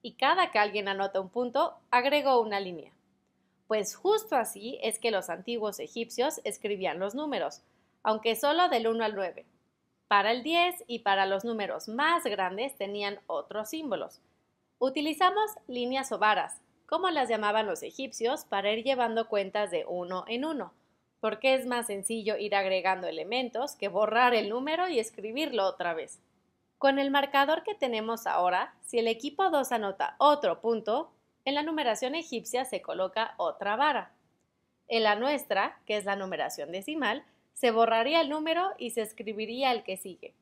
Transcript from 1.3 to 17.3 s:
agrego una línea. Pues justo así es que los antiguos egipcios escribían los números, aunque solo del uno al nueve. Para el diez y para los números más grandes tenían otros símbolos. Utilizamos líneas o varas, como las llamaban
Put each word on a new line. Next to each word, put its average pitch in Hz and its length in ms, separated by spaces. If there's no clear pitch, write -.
agrego 262 500
una 208 180
línea. 180 320
Pues 214 280
justo 427 400
así 226 480
es 226 160
que 233 120
los 190 180
antiguos 208 500
egipcios 240 680
escribían 185 540
los 202 160
números, 262 460
aunque 220 320
solo 311 360
del 226 180
uno 226 160
al 214 100
nueve. 190 300
Para 208 240
el 247 100
diez 349 440
y 233 140
para 196 260
los 196 180
números 202 420
más 302 380
grandes 202 520
tenían 202 500
otros 196 420
símbolos. 285 540
Utilizamos 320 720
líneas 254 440
o 196 60
varas, 190 440
como 359 240
las 269 180
llamaban 214 380